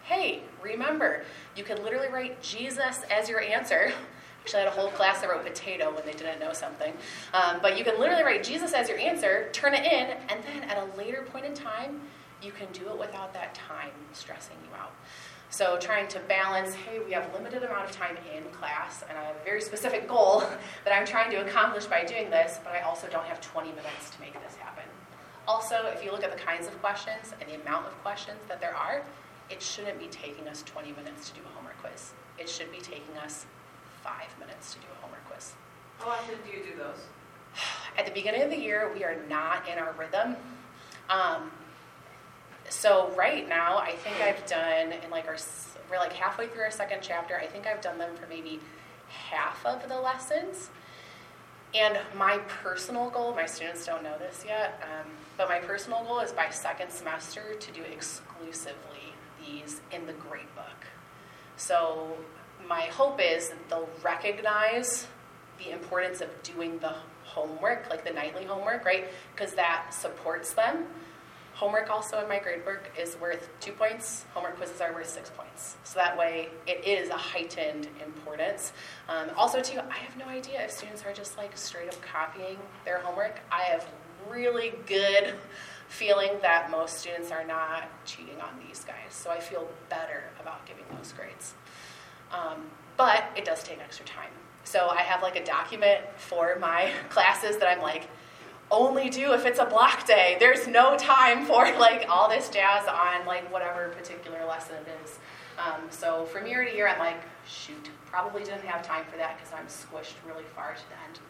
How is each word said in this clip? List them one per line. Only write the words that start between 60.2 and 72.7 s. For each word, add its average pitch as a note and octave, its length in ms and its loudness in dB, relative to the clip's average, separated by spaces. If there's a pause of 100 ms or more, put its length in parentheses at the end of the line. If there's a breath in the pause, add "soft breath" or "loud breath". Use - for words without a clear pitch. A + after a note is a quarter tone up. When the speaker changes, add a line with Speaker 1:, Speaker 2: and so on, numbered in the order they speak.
Speaker 1:
book. - 320 -14 (720 loud breath)
So D#3+ 580 2 (520)
my E3 160 0
hope C#4 380 2
is E3+ 280 4
that - 200 -14
they'll E3 200 -4 (120)
recognize G#3+ 1040 0 (500)
the F#3 140 -10
importance F3+ 500 -2
of D#3+ 80 -6 (120)
doing E3 380 -6
the D#3+ 140 -2 (320)
homework, D#3+ 640 0
like E3 160 -4
the E3+ 60 -4
nightly D#3 340 -6
homework, G3+ 400 -2
right? F#3+ 240 4 (260 loud breath)
'Cause G3+ 200 -4
that E3+ 380 2
supports E3+ 600 -4
them. D4 340 2 (680 loud breath)
Homework G#3+ 340 2
also G#3+ 300 0
in G#3 80 -4
my G3+ 120 0
grade F3 260 -4
book G3 320 -6